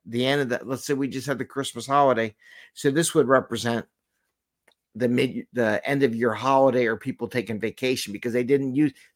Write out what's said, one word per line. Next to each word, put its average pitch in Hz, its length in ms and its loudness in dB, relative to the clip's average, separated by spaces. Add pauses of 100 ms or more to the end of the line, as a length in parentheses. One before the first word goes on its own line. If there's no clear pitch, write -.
the 120 180 -2
end 139 160 2
of 131 80 -2
that, 117 180 -4
let's 131 200 -8
say 147 80 0
we 135 120 -2
just 127 200 -6
had 135 120 -4
the 131 60 -6
Christmas 127 420 -8
holiday. 131 480 2 (380)
So - 180 0
this 160 240 0
would 139 140 4
represent 120 580 0 (1080)
the 117 140 0
mid, 123 440 -2
the 110 360 0
end 139 140 0
of 117 120 2
your 117 180 0
holiday 127 540 4
or 110 100 0
people 120 320 -8
taking 110 320 -4
vacation 113 520 -4
because 110 200 -6
they 123 100 0
didn't 135 320 0
use, 143 180 2 (240)